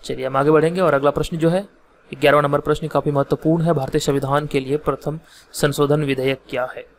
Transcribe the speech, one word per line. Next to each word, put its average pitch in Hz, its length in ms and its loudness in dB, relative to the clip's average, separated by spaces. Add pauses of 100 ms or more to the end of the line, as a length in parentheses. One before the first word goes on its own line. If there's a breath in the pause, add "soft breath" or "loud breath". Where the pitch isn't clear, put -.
चलिए, 131 220 -8
हम 131 100 -2
आगे 143 140 4
बढ़ेंगे 160 300 4
और 160 140 4
अगला 139 160 4
प्रश्न 156 260 -4
जो 160 120 2
है, 190 200 0 (520)
ग्यारहवाँ 143 220 6
नंबर 143 180 0
प्रश्न 151 280 -2
काफ़ी 147 220 0
महत्वपूर्ण 147 520 0
है 170 100 0
भारतीय 143 280 -2
संविधान 139 460 -2
के 143 140 -2
लिए 135 160 -4
प्रथम 151 440 -6 (320 loud breath)
संशोधन 147 520 0
विधेयक 135 360 -2 (100)
क्या 127 260 -4
है? - 220 -18